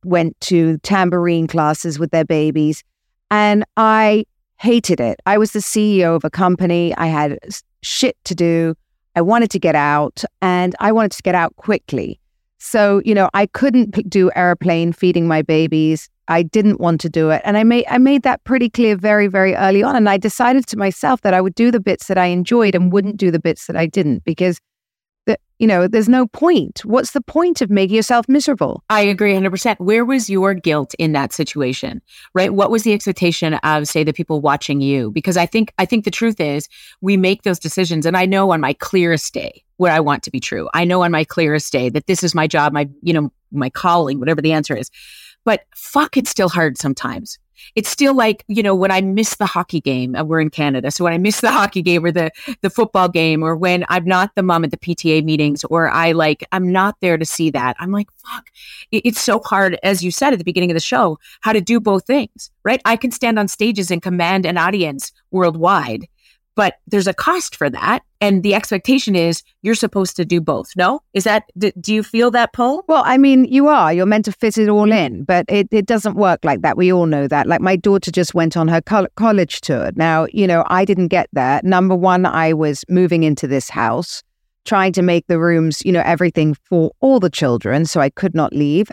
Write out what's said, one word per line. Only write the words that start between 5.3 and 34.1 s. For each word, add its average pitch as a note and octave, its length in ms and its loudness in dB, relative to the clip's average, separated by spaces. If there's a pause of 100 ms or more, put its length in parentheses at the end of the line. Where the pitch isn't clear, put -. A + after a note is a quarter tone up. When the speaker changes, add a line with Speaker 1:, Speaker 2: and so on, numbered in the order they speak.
Speaker 1:
was G#3+ 140 0
the G#3+ 80 -2
C G#3 400 0
E F3+ 40 4
O E3 100 2
of E3 100 -2
a D#3 60 -4
company. F3 640 0
I E3 100 -2
had D3+ 380 -2
s-, - 200 -16 (180)
shit - 420 -2
to F3+ 100 -8
do. E3 400 0 (420)
I E3+ 60 0
wanted A3 300 2
to G3 60 -4
get D#3+ 160 2
out, D3 500 0 (180)
and F3+ 380 0
I G#3 120 2
wanted A3 200 2
to - 100 -14
get F3+ 120 0
out E3+ 220 0
quickly. - 640 -6 (380)
So, G3+ 460 2
you G#3+ 100 2
know, F#3+ 200 4
I G3+ 120 2
couldn't A#3+ 480 0
p-, G#3+ 100 -2
do F#3 300 2
airplane F3 580 0
feeding F3 360 0
my D#3 140 2
babies. D#3 640 0 (200)
I E3 140 2
didn't G#3 380 2
want E3+ 220 0
to E3 80 -6
do D#3 200 0
it. D#3 140 0
And G#3 140 0
I A3 60 2
made, A#3+ 240 4
I B3 100 2
made C4+ 240 4
that - 220 0
pretty A#3+ 260 0
clear A3 260 2
very, G#3 300 2
very F#3+ 280 2
early G3 280 2
on. C#4 120 0
And A3 140 4
I G3+ 80 4
decided A#3+ 520 0
to G#3+ 100 -8
myself G3+ 420 -2
that F#3 140 2
I F#3 60 4
would F#3+ 140 -2
do A#3 160 4
the A#3 100 0
bits F#3+ 260 -4
that F#3+ 100 -2
I F3+ 100 4
enjoyed F#3+ 480 2
and F3+ 180 2
wouldn't G3+ 260 0
do F#3 120 2
the E3 100 0
bits - 260 -4
that - 100 -8
I E3 100 0
didn't, D#3 380 -2
because F3 340 -2 (680)
the, A3 120 0 (200)
you A3+ 80 2
know, F#3 220 4
there's A3 200 2
no B3+ 180 4
point. C#4 580 0
What's G#3+ 280 -2
the C4+ 100 -4
point E4+ 400 -2
of G3 80 -2
making G3 260 2
yourself A#3 320 0
miserable? C4 640 0
Speaker 2:
I G#3+ 100 2
agree G3+ 320 2
a - 20 2
hundred F#3+ 180 0
percent. G#3+ 280 -4
Where G#3+ 240 0
was B3+ 240 -2
your G3 240 2
guilt D3+ 460 -2
in D#3+ 140 0
that C#3 200 -2
situation, - 720 -6 (320)
right? F#3 180 0
What G3+ 180 2
was A3+ 120 0
the A3 100 2
expectation F3 640 -2
of, D3+ 340 -2
say, D3+ 160 -2
the D3+ 80 0